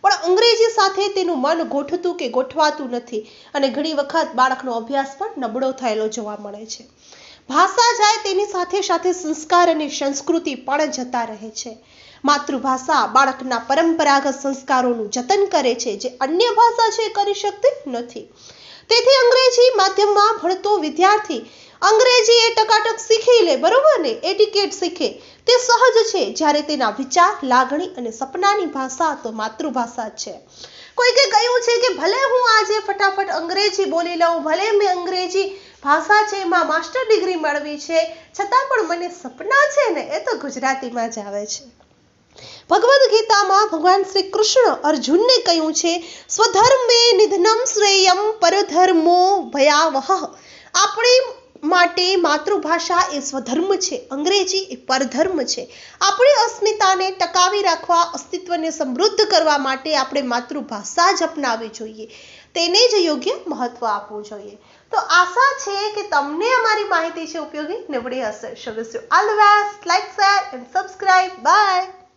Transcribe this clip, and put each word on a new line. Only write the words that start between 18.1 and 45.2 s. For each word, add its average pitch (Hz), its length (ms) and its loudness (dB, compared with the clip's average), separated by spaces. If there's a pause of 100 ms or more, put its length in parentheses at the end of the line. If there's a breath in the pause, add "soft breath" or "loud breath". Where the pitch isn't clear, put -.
તેથી 480 340 4
અંગ્રેજી 494 540 4
માધ્યમમાં 403 680 2
ભણતો 381 340 0
વિદ્યાર્થી 349 640 0 (420 loud breath)
અંગ્રેજી 466 680 4
એ - 20 -6
ટકાટક 440 440 0
શીખી 440 460 2
લે, 311 120 2
બરોબર 480 440 4
ને, 294 100 -2
એટિકેટ 392 640 0
શીખે, 320 360 -4 (380 loud breath)
તે 494 100 6
સહજ 466 480 4
છે. 311 280 -4
જ્યારે 302 280 0
તેના 277 280 -2
વિચાર, 339 540 2
લાગણી 262 440 0
અને 240 240 -10
સપનાની 370 540 -2
ભાષા 277 580 -4
તો - 80 -8
માતૃભાષા 226 760 -6
જ 214 40 -14
છે. - 280 -14 (560 loud breath)
કોઈકે 494 340 4
કહ્યું 480 300 2
છે 480 280 0
કે 392 60 0
"ભલે 392 300 -2
હું 494 340 2
આજે 427 220 0
ફટાફટ 392 500 -2
અંગ્રેજી 381 560 -2
બોલી 339 300 -2
લઉં, 330 280 0
ભલે 359 280 0
મેં 403 180 2
અંગ્રેજી 370 720 -4 (220 loud breath)
ભાષા 320 440 2
છે 415 80 -6
એમાં 359 320 0
માસ્ટર 320 320 -4 (100)
ડિગ્રી 370 260 2
મેળવી 294 440 -4
છે, 330 380 -2 (220 loud breath)
છતાં 453 300 0
પણ 453 140 0
મને 339 260 -6 (140)
સપના 508 460 0
છે 539 240 0
ને 285 80 -4
એ 269 180 -6
તો 480 180 -4
ગુજરાતીમાં 254 760 -6
જ 226 80 -12
આવે 202 260 -10
છે." - 180 -12 (1040 loud breath)
ભગવદ્ 480 420 4
ગીતામાં 415 600 4
ભગવાન 359 320 2
શ્રી 392 180 -2
કૃષ્ણ 427 480 2 (140)
અર્જુનને 311 580 2